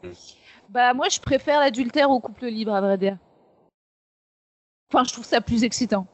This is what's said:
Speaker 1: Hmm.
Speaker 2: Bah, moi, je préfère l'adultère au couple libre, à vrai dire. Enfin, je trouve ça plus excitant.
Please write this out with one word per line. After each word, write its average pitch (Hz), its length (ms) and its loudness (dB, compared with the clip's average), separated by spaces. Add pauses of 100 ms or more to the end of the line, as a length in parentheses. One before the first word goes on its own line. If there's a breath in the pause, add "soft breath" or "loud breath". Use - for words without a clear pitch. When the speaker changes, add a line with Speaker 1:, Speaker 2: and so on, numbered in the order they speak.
Speaker 1:
Hmm. 180 60 -16 (580 loud breath)
Speaker 2:
Bah, 247 260 2
moi, 302 160 -2
je - 80 -4
préfère 285 420 0
l'adultère 277 500 2
au 254 100 2
couple 240 260 -12
libre, 220 280 -4
à 196 60 2
vrai 196 180 0
dire. 196 180 -2 (1800)
Enfin, 254 120 2
je - 80 -10
trouve 240 120 -14
ça - 160 0
plus 233 240 0
excitant. 208 500 -2